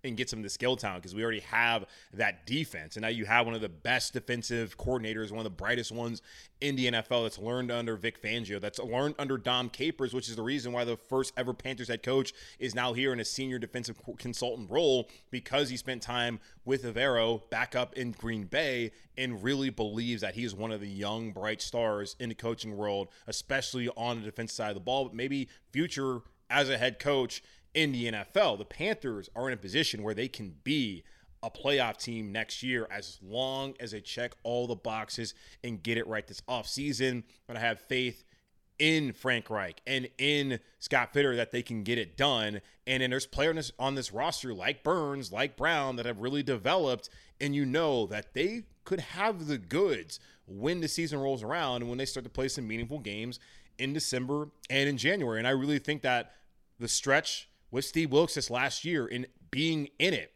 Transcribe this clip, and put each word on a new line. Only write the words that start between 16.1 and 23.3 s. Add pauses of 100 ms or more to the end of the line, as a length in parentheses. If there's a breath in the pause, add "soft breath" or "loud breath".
with
Evero
back
up
in
Green
Bay (280 loud breath)
and
really
believes
that
he
is
one
of
the
young,
bright
stars
in
the
coaching
world, (180 loud breath)
especially